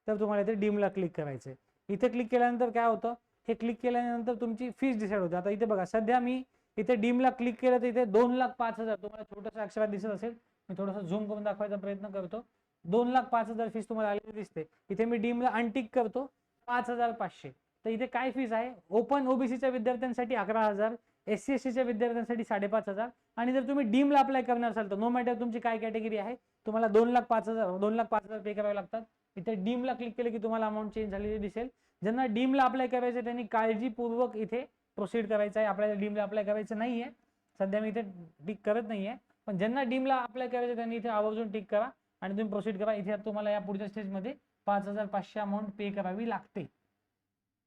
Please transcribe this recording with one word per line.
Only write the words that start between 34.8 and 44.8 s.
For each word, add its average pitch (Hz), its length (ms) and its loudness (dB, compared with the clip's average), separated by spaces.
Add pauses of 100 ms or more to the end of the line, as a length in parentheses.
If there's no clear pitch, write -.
प्रोसीड 208 340 -2
करायचं 208 300 2
आहे. 214 100 2
आपल्याला 208 240 0
डीमला 208 300 -2
अप्लाय 208 200 -2
करायचं 208 340 -2
नाहीये, 240 320 -2 (500)
सध्या 196 220 0
मी 220 80 -2
इथे 220 120 -2 (460)
टिक 202 180 -8
करत 214 220 0
नाहीये. 214 280 -6 (300)
पण 202 120 -2
ज्यांना 233 260 0
डीमला 262 340 2
अप्लाय 247 300 -4
करायचं, 240 280 -2
त्यांनी 226 200 -4
इथे 233 140 -4
आवर्जून 214 420 0
टिक 208 200 -6
करा 220 180 2 (320)
आणि 190 80 -4
तुम्ही 202 200 -2
प्रोसीड 202 300 -2
करा. 214 140 0
इथे 208 220 -2 (100)
तुम्हाला 208 260 -2
या 208 80 0
पुढच्या 196 280 -4
स्टेजमध्ये 202 480 -6 (300)
पाच 202 220 2